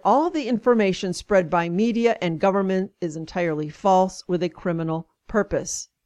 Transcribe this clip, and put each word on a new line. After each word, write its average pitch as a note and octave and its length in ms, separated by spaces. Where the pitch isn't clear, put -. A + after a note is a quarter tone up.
all C#4 240
the D4+ 180
information G#3+ 640
spread F3+ 380
by E3+ 180
media A3+ 540
and E3 180
government F#3+ 520
is D#3+ 160
entirely D#3+ 500
false F#3+ 580
with F3+ 160
a F3+ 60
criminal E3 600
purpose. G3 600